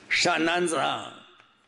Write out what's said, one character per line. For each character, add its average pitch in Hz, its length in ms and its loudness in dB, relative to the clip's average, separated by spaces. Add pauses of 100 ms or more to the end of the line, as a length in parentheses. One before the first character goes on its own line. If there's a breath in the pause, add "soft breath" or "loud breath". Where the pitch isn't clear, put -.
善 165 360 2
男 175 220 2
子 160 100 -2
啊， 131 380 -2 (540)